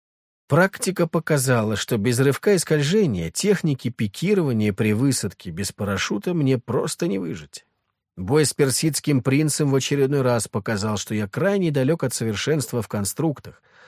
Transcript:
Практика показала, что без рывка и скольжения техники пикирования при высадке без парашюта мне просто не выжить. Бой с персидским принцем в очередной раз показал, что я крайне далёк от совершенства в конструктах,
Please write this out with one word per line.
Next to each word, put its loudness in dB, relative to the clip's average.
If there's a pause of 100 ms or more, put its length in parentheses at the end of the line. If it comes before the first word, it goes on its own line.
(480)
Практика 2
показала, 0
что -2
без 0
рывка 2
и 4
скольжения 0
техники 0
пикирования 0
при 2
высадке -2
без -6
парашюта -2
мне 2
просто -4
не -2
выжить. -10 (500)
Бой 2
с -2
персидским 0
принцем 2
в 2
очередной 2
раз 2
показал, -4
что -6
я -2
крайне 0
далёк 0
от -2
совершенства -2
в -6
конструктах, -4 (260)